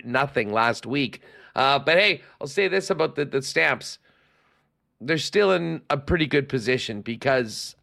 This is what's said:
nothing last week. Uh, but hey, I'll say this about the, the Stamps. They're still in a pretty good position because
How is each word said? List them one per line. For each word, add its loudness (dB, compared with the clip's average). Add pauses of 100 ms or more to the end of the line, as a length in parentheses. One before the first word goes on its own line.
nothing -2
last 0
week. -4 (340)
Uh, 4
but 2
hey, 2 (180)
I'll -8
say 0
this -2
about 0
the, -2
the -2
Stamps. -2 (1040)
They're -2
still 4
in 0
a 0
pretty 0
good 2
position -2
because -2